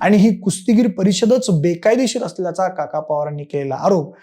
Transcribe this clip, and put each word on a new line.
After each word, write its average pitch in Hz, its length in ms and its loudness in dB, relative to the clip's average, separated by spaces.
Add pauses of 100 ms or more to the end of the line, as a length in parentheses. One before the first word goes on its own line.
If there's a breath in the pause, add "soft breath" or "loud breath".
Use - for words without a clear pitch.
आणि 208 160 4
ही 202 180 4
कुस्तीगीर 226 640 0
परिषदच 214 520 2 (120)
बेकायदेशीर 220 640 0
असल्याचा 180 440 -4
काका 165 320 -6
पवारांनी 147 440 -4
केलेला 139 320 -6
आरोप, 170 480 -2